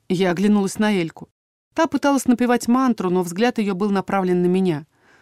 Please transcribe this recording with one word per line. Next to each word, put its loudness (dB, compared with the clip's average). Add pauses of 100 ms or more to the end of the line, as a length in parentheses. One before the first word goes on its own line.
Я 0
оглянулась 0
на 0
Эльку. -4 (480)
Та 2
пыталась 0
напевать 2
мантру, 0
но 0
взгляд -2
её -2
был -2
направлен 0
на 2
меня. 0 (360)